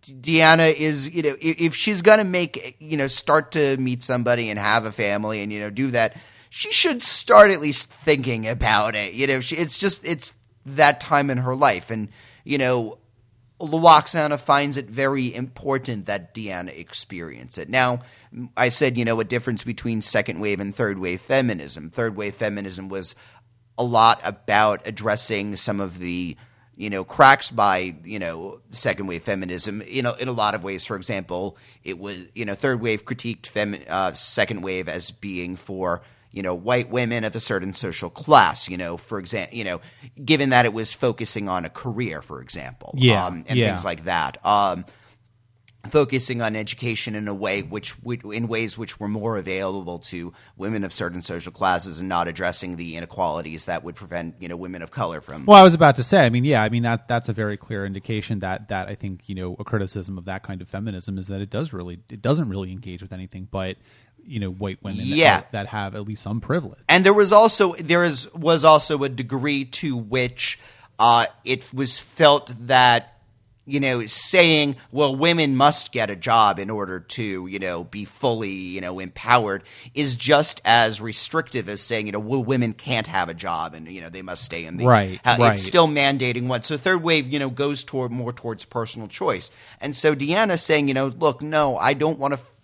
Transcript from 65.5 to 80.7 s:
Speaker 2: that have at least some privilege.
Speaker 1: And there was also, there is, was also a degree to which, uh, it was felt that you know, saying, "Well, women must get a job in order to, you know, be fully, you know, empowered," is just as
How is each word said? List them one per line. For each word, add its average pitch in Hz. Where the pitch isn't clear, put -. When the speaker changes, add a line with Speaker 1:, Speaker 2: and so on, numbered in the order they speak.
Speaker 2:
that 101
have 101
at 104
least 107
some 107
privilege. 151
Speaker 1:
And 180
there 196
was 202
also, 208
there 170
is, 143
was 160
also 151
a 139
degree 135
to 131
which, 120
uh, 117
it 127
was 127
felt 147
that 123
you 139
know, 127
saying, 151
"Well, 135
women 156
must 143
get 110
a 101
job 104
in 98
order 98
to, 95
you 95
know, 87
be 101
fully, 113
you 92
know, 92
empowered," 101
is 139
just 143
as 113